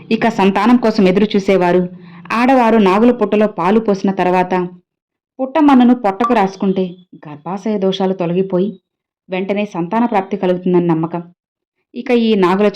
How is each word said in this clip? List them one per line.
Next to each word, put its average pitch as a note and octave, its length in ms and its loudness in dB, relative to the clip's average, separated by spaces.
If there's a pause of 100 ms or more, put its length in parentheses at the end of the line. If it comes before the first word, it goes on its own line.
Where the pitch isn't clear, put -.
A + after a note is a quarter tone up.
(100)
ఇక A3+ 180 0
సంతానం G3+ 480 2
కోసం A3 320 2
ఎదురు G3 160 2 (120)
చూసేవారు, F3+ 520 0 (440)
ఆడవారు A#3 460 2
నాగుల G#3+ 320 4
పుట్టలో G#3+ 360 0
పాలు G#3+ 340 0
పోసిన G3+ 300 -2
తర్వాత F3+ 580 0 (720)
పుట్ట C4 180 -4
మన్నును B3+ 360 4
పొట్టకు A#3 400 -2
రాసుకుంటే F#3+ 640 -2 (320)
గర్భాశయ F#3+ 500 -8
దోషాలు F#3+ 340 -2
తొలగిపోయి F#3 680 -4 (500)
వెంటనే F#3+ 340 -4
సంతాన G3+ 400 -4
ప్రాప్తి G#3 320 -2
కలుగుతుందని F3+ 500 0
నమ్మకం. E3 360 -2 (720)
ఇక A#3+ 160 -10
ఈ A3+ 240 2
నాగుల G3 420 2